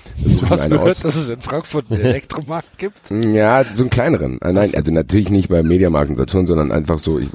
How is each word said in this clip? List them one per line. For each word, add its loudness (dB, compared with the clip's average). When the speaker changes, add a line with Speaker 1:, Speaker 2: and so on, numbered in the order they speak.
Speaker 1:
Da -4
suche 4
ich 4
Speaker 2:
Du 0
Speaker 1:
mir 0
Speaker 2:
hast 2
Speaker 1:
einen 0
Speaker 2:
gehört, 2
Speaker 1:
aus. 0
Speaker 2:
dass -2
es -4
in -8
Frankfurt -6
einen 0
Elektromarkt -6
gibt? -12
Speaker 1:
Ja, 2
so 0
einen -2
kleineren. 0
Äh, -2
nein, 2
also 0
natürlich 2
nicht 2
bei 2
Mediamarkt 2
und -2
Saturn, 0
sondern 0
einfach 0
so, -2
ich, -4